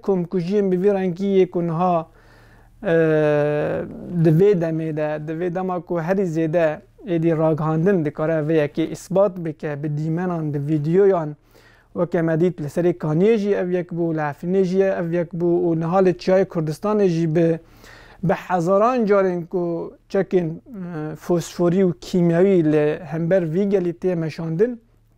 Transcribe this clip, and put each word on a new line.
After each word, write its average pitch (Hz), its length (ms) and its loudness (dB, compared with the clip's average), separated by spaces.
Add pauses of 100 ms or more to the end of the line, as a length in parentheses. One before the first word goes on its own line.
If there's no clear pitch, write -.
komkujiyên 185 680 0
bi 180 40 2
vê 196 180 2
rengî 190 320 -2
yê 190 240 2
ku 175 140 -4
niha, 170 440 0 (760)
e, 190 100 0 (1300)
di 170 60 4
vê 175 320 4
demê 160 360 -4
de, 151 300 -4
di 165 40 -6
vê 170 240 -4
dema 185 260 -4
ku 170 200 -4
herî 190 200 0
zêde 160 580 0 (260)
êdî 165 320 0
raghandin 160 680 2
dikare 156 260 -2 (160)
vê 156 200 2
yekê 160 220 -4
ispat 190 480 0
bike 156 460 -8
bi 151 140 -4
dîmenan, 160 560 -4
di 143 140 -4
vîdyoyan, 160 680 2 (580)
weke 175 280 0
me 160 180 2
dît 170 220 0
li 151 40 -6
serê 170 320 0
Kaniyê 175 400 2
jî 202 140 -2
ev 190 180 -2
yek 180 220 -4
bû, 165 220 -2
li 156 60 -4
Efrînê 175 440 -2
jî 185 160 0
ev 190 320 0
yek 170 220 -2
bû 175 160 -2 (180)
û 165 120 0
niha 165 180 0
li 190 120 4
Çiyayê 185 360 2
Kurdistanê 190 640 -2
jî 165 280 0
bi, 165 240 2 (640)
bi 175 100 2
hezaran 196 720 2
carên 190 420 2
ku 170 460 -4 (160)
çekên, 185 380 0
e, 170 680 -10
fosforî 175 680 0
û 180 200 2
kîmyawî 175 680 2
li 151 320 2
hember 165 500 -2
vî 196 160 0
gelî 180 220 0
tê 185 240 -2
meşandin. 170 680 -2 (360)